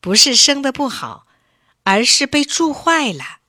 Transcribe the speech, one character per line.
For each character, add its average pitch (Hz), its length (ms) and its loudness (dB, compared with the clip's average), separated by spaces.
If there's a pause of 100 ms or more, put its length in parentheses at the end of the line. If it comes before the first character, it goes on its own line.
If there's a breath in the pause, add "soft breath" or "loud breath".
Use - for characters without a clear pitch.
不 180 120 -4
是 247 220 2
生 277 260 2
得 269 120 0
不 277 160 -2
好， - 400 -12 (560)
而 196 200 2
是 269 220 2
被 294 180 0
蛀 311 300 -2
坏 311 380 0
了。 139 260 -12 (100)